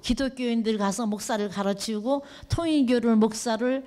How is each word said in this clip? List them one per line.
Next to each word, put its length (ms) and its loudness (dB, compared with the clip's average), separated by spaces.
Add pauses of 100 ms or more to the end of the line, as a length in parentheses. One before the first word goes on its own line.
기독교인들 760 -2
가서 260 -2
목사를 420 -2
가르치우고 760 -2 (240)
통일교를 680 4
목사를 720 0